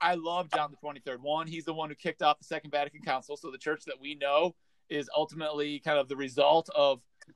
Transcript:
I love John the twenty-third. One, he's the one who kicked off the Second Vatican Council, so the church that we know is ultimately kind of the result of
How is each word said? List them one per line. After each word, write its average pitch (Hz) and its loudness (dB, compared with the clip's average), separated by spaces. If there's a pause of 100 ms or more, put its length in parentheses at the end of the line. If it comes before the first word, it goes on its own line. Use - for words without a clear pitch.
I 175 4
love 170 -4
John 151 0
the 139 -20
twenty-third. 135 -10
One, 151 -2
he's 160 -10
the 160 -4
one 156 -6
who 147 -10
kicked - -4
off 147 4
the - -20
Second 151 -6
Vatican 147 -2
Council, 143 -4
so 160 -12
the 131 -14
church 151 -4
that 131 -10
we 147 -10
know 147 4 (340)
is 147 -4
ultimately 147 -2
kind 151 2
of 135 2
the 139 -4
result 139 2
of 139 4 (360)